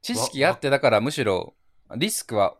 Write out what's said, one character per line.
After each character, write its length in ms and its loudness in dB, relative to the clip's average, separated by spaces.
知 120 -6
識 300 -2
あ 80 4
っ 80 -6
て、 80 -2
だ 120 2
か 100 4
ら 100 4
む 100 -2
し 140 -4
ろ 320 -2
リ 140 -2
ス 140 -8
ク 120 -4
は 240 2